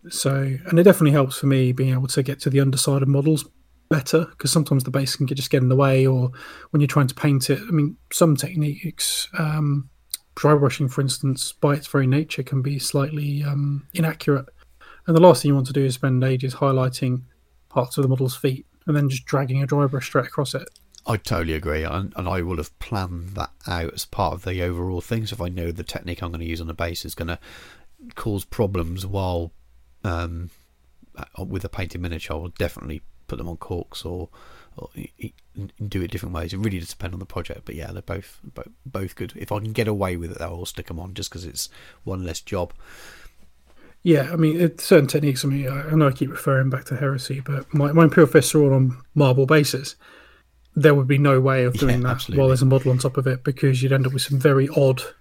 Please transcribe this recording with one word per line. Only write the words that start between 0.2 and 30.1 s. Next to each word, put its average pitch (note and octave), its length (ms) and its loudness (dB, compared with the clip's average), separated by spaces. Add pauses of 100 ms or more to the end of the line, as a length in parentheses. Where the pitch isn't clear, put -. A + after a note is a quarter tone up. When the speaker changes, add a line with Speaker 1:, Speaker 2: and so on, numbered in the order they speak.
Speaker 1:
and E3 140 4
it F3+ 40 6
definitely E3+ 280 8
helps C3+ 260 2
for C#3 100 0
me C3 260 4
being C3 180 0
able C3 160 0
to C#3 160 -2
get C#3 180 -6
to - 80 0
the C3 120 4
underside C3+ 400 2
of C3+ 80 2
models C#3+ 360 2 (440)
better, D#3+ 360 2 (120)
'cause - 140 -2
sometimes C#3 340 2
the C3 60 -6
base C3+ 260 -2
can C#3 80 0
get, C#3 100 -4
just C3+ 140 -6
get C#3 120 4
in B2+ 60 2
the B2+ 80 4
way, C3+ 320 4
or B2+ 240 2 (380)
when D#3 100 2
you're D3 80 4
trying C3+ 200 4
to - 80 -6
paint C#3 340 0
it. C3+ 180 2
I - 40 -4
mean, D3+ 260 0 (140)
some D#3+ 260 4
techniques, D3+ 920 -4 (100)
um, D3+ 520 0 (460)
dry D3+ 200 6
brushing, C#3 320 2
for C3+ 140 -2
instance, C3+ 500 -2
by C#3+ 220 0
its C#3+ 140 -4
very C3+ 200 2
nature D3 360 0
can C3+ 180 -2
be C#3 180 -4
slightly, D3 640 -4
um, C#3+ 500 -4
inaccurate. D3+ 520 0 (600)
And E3 120 4
the D#3+ 40 8
last F3 200 8
thing D3 80 0
you C#3+ 60 4
want C3 120 0
to C3+ 60 -8
do C#3 100 2
is C3 120 0
spend B2+ 280 0
ages C3 320 -2
highlighting B2+ 680 0 (440)
parts - 300 -2
of C#3+ 60 2
the C3+ 40 2
model's B2+ 300 0
feet C3 280 -4 (220)
and D3+ 80 0
then C#3+ 140 2
just C3 160 -6
dragging C3+ 360 -2
a C#3 60 -2
dry C#3+ 200 2
brush C3+ 180 -4
straight B2 220 -2
across - 280 -6
it. - 140 -8 (360)
Speaker 2:
I A2+ 120 0
totally E2 360 -2
agree, D#2 300 -2
and, D#2+ 320 -6
and F2 140 -6
I F#2 120 -2
will E2+ 160 -4
have - 220 -10
planned F2 500 -8
that F#2+ 220 -10 (160)
out E2+ 260 -6
as - 120 -10
part F2+ 280 -2
of F2 120 -10
the F2+ 160 -4
overall F2 400 -4
thing. A2+ 240 -4
So G#2+ 80 -10
if F2+ 80 -10
I F2+ 80 -6
know F2 220 -6
the E2 120 -10
technique - 380 -10
I'm F2 100 -8
gonna E2 140 -10
use E2+ 160 -6
on E2 60 -10
the E2 60 -10
base E2+ 300 -8
is - 120 -12
gonna E2 240 -8 (760)
cause G2+ 300 -6
problems F#2 600 -4
while, F#2 460 -4 (520)
um, E2+ 480 -6 (640)